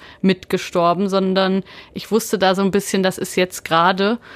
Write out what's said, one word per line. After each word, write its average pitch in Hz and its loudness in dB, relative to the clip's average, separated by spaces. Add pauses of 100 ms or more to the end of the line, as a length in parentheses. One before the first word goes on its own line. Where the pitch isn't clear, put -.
(240)
mitgestorben, 185 0
sondern 190 0 (320)
ich - -12
wusste 220 0
da 190 4
so 196 0
ein 190 2
bisschen, 196 0
das 185 -2
ist - -8
jetzt - -2
gerade 190 2 (180)